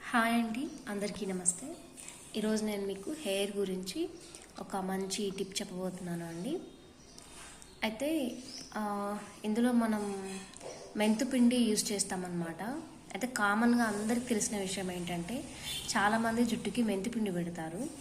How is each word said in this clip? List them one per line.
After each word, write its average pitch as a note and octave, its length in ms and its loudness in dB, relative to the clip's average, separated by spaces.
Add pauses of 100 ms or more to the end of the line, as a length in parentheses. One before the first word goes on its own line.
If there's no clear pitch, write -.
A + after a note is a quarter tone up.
(140)
హాయ్ A#3 200 6
అండి, A#3 340 0 (200)
అందరికీ G3+ 380 -4
నమస్తే. F#3+ 500 -2 (600)
ఈరోజు G#3+ 280 2
నేను G3+ 220 0
మీకు G3 340 -4
హెయిర్ G3 360 0
గురించి F#3+ 520 -2 (520)
ఒక G3+ 160 -6
మంచి F#3+ 540 -2
టిప్ F#3+ 300 -4
చెప్పబోతున్నాను F3+ 680 -4
అండి. F3+ 320 -4 (1200)
అయితే, C4 560 0 (360)
ఆ, G#3 440 -2 (260)
ఇందులో A#3 280 4
మనం G3+ 680 2 (580)
మెంతుపిండి A#3+ 600 6
యూజ్ G#3+ 360 4
చేస్తామన్నమాట. F3+ 680 -2 (520)
అయితే G3 120 -2
కామన్గా A#3 580 6
అందరికి A3 420 2
తెలిసిన G#3 320 2
విషయం F#3+ 340 -2
ఏంటంటే F3 520 -4 (520)
చాలామంది A3+ 480 6
జుట్టుకి A3+ 380 2
మెంతిపిండి G#3 500 2
పెడతారు. E3+ 540 -2 (140)